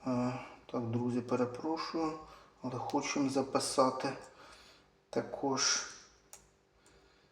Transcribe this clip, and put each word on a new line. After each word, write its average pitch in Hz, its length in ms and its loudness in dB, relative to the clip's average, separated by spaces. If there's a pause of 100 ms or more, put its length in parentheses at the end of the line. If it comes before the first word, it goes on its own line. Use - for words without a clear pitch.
Е, 123 260 2 (380)
так, 127 100 -2
друзі, 120 400 0
перепрошую, 156 920 0 (520)
але 131 140 -4
хочемо 139 520 0
записати 135 800 2 (1000)
також, - 760 0 (1500)